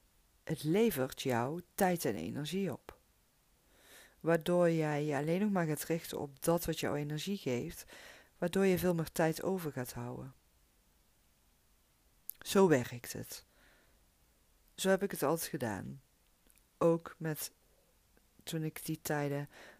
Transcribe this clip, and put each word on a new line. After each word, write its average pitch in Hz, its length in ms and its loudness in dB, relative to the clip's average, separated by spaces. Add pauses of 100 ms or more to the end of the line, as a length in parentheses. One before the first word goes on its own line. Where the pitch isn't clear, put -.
(440)
Het - 180 -4
levert 156 600 2
jou 131 400 0 (120)
tijd 180 300 2
en 123 100 0
energie 147 580 -4
op. - 260 -14 (1200)
Waardoor 170 500 4
jij 151 340 2
je 147 120 0
alleen 160 240 0
nog 208 100 2
maar 180 160 2
gaat 151 160 -2
richten - 360 -4
op 139 240 -8
dat 170 220 2
wat 160 160 -2
jouw - 140 -2
energie 151 420 -4
geeft, 135 480 -4 (540)
waardoor 185 260 2
je 185 140 4
veel 175 160 2
meer 165 180 -2
tijd 160 300 2
over 170 300 -2
gaat 127 200 -6
houden. 127 420 -10 (2000)
Zo 196 280 6
werkt 123 440 2
het. - 320 -10 (1300)
Zo - 140 0
heb 190 140 6
ik 196 80 -2
het - 120 -6
altijd 160 260 0
gedaan. 131 540 -6 (760)
Ook 165 400 2
met, 156 340 -4 (920)
toen 160 200 -6
ik 156 220 -6
die 160 180 -6
tijden 147 460 -2 (320)